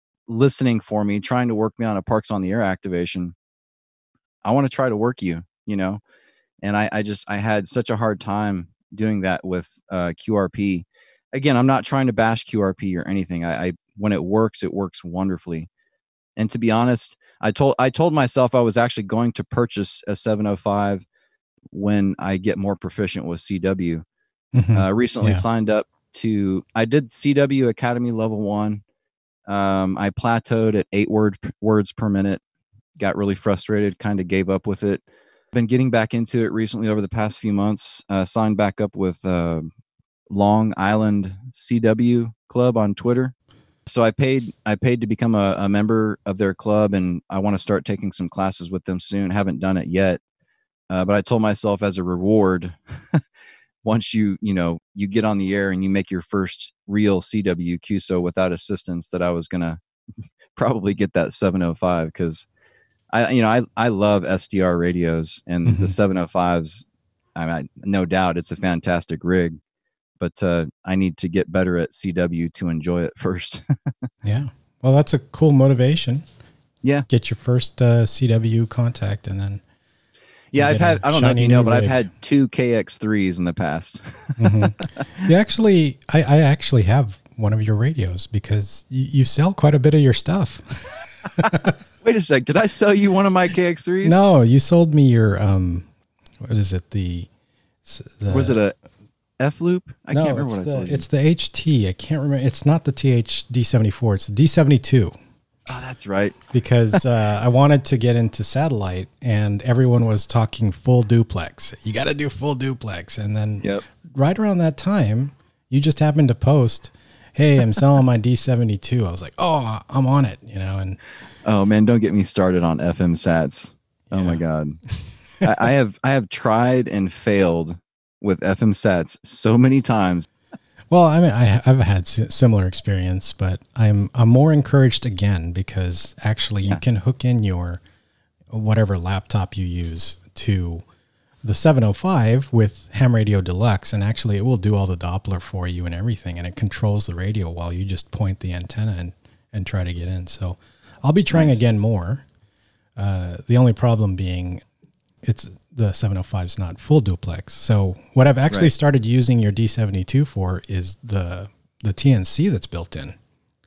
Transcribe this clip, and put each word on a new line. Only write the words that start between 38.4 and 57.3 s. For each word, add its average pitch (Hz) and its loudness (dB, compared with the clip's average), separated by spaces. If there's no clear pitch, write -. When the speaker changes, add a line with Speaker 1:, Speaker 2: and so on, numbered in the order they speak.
Speaker 1:
back 101 -2
up 104 -4
with, 92 -4
uh, 85 -2
Long 104 2
Island 104 0
C - -4
W 117 2
Club 123 2
on 104 2
Twitter. 123 -2
So 120 0
I 113 4
paid, 131 -2
I 107 0
paid 120 0
to 113 -4
become 113 0
a, 98 2
a 98 -2
member 107 0
of 98 -4
their 98 0
club, 107 0
and 92 -2
I 95 -6
wanna 101 -2
start 95 -4
taking 98 -6
some 87 -8
classes 92 -6
with 90 -8
them 92 -6
soon. 98 -6
Haven't 95 -4
done 95 -2
it 85 -6
yet. 90 0
Uh, 92 -2
but 101 0
I 101 0
told 113 0
myself 104 -2
as 95 -2
a 92 -6
reward, 90 0
<laughs> 156 2
once 110 -2
you, 104 0
you 104 -2
know, 85 -2
you 101 -6
get 107 0
on 107 0
the 98 -2
air 98 -2
and 92 -4
you 95 -2
make 95 -2
your 90 -6
first - -6
real 98 0
C 107 -4